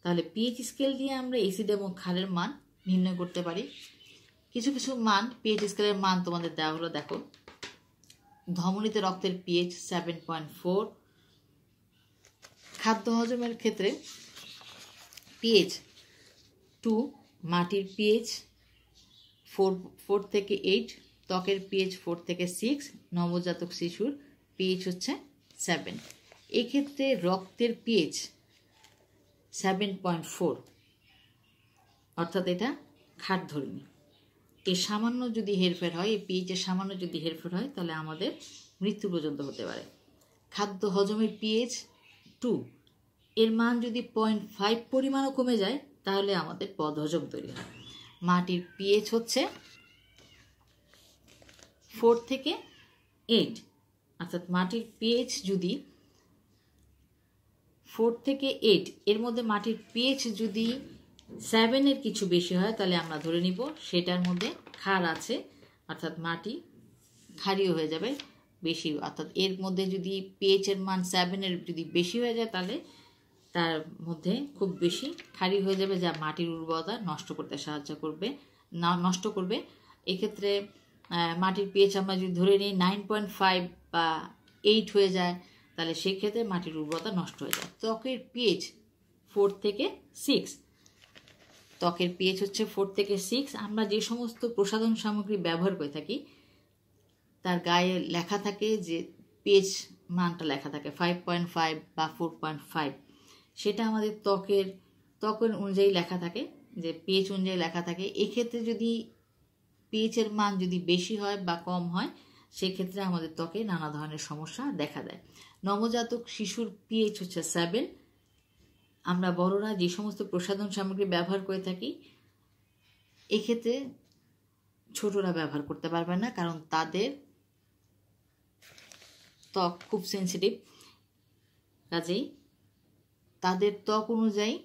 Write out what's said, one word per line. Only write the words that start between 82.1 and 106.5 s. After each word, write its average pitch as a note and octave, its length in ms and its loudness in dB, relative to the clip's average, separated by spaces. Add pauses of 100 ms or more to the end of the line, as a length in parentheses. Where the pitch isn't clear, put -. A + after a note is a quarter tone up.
যদি F#3 180 0
ধরে F#3+ 240 6
নিই G3+ 160 2
নাইন F#3+ 340 4
পয়েন্ট G#3 220 -2
ফাইভ F#3 380 4 (240)
বা D#3+ 380 0 (340)
এইট G#3+ 320 6
হয়ে G3 140 8
যায়, F3+ 300 2 (360)
তাহলে E3 180 -2
সেক্ষেত্রে G3+ 500 0
মাটির F3 340 -2
উর্বরতা D#3+ 340 -4
নষ্ট E3 320 -4
হয়ে - 80 -4
যায়। - 180 -6 (100)
ত্বকের A3+ 400 -2 (140)
পিএইচ G3+ 300 2 (680)
ফোর G3+ 160 4 (120)
থেকে G#3 240 -2 (300)
সিক্স, - 360 0 (1300)
ত্বকের F3 380 2
পিএইচ F#3 260 2
হচ্ছে G#3 220 -2
ফোর G3 280 -2
থেকে G3+ 240 0
সিক্স। B3 380 -2
আমরা G#3+ 300 -2
যে G#3 160 0
সমস্ত A#3 440 -4
প্রসাধন A3 500 2
সামগ্রী G#3 420 -2
ব্যবহার E3+ 380 2
করে D3+ 140 -4
থাকি, D3+ 360 -6 (1200)
তার F3+ 160 2
গায়ে F3+ 400 4
লেখা E3+ 380 -2
থাকে G#3 400 -2
যে E3+ 200 -4 (460)
পিএইচ G3 280 8 (380)
মানটা F3 360 0
লেখা C#3+ 240 -2
থাকে D3 220 -8
ফাইভ F3 240 2 (100)
পয়েন্ট F3 240 0
ফাইভ D#3+ 300 0 (160)
বা D#3+ 220 0
ফোর E3 240 -4
পয়েন্ট D#3 280 -6
ফাইভ, D3+ 240 -2 (640)
সেটা G#3+ 320 0
আমাদের G#3+ 360 0
ত্বকের, G3 420 2 (540)
ত্বকের G#3+ 360 2
অনুযায়ী G3 360 4
লেখা F3 260 2
থাকে, F3 300 -6 (300)